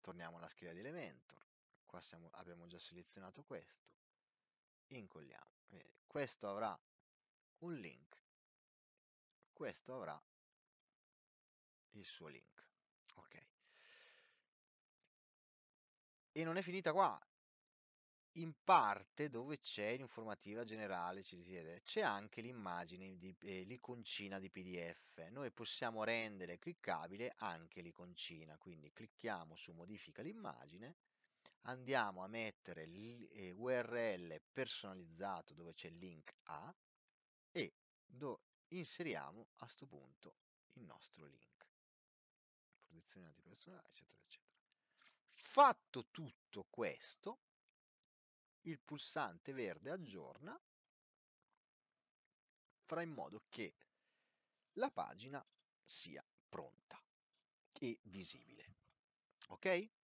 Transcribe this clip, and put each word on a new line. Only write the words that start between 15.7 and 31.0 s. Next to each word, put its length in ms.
E 100
non 140
è 40
finita 300
qua, 280
in 280
parte 680
dove 300
c'è 380
l'informativa 680
generale, 580
ci 140
si 160
vede, 300
c'è 180
anche 400
l'immagine 800
di, 240
eh, 220
l'iconcina 760
di 100
P 140
D 300
F. 380
Noi 200
possiamo 540
rendere 520
cliccabile 840
anche 420
l'iconcina, 760
quindi 360
clicchiamo 640
su 160
modifica 480
l'immagine, 720